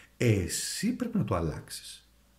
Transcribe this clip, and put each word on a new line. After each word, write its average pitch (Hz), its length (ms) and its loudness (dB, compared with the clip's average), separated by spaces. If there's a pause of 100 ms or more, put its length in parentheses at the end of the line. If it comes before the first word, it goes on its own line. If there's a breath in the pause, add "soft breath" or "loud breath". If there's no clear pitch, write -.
(160 loud breath)
εσύ 120 760 2
πρέπει 226 260 -2
να 139 60 4
το 107 100 0
αλλάξεις. - 720 -4 (300)